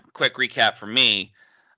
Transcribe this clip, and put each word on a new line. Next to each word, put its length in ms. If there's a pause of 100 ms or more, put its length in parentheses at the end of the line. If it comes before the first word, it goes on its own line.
(120)
quick 240
recap 400
for 100
me. 460 (460)